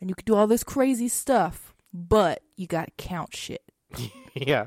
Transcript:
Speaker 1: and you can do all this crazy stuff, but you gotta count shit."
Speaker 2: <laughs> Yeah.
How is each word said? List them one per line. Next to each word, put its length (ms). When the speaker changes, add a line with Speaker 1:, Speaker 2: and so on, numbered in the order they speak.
Speaker 1:
and 80
you 60
can 120
do 100
all 100
this 160
crazy 460
stuff, 680
but 480
you 120
gotta 280
count 380
shit." 280
Speaker 2:
<laughs> 200
Yeah. 340